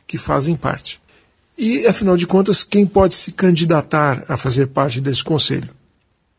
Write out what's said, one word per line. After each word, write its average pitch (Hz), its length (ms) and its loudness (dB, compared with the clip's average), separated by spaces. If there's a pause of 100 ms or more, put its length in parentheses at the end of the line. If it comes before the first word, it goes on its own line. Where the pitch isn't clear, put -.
que 151 100 -8
fazem 143 380 -2
parte. - 440 -6 (560)
E, 233 300 -2
afinal 190 320 2
de 175 80 -2
contas, 190 380 2
quem 202 200 2
pode 190 300 2
se - 180 -4
candidatar 160 960 0
a 135 80 -4
fazer 131 340 -2
parte 135 300 -2
desse 135 240 -4
conselho? 131 460 -4 (680)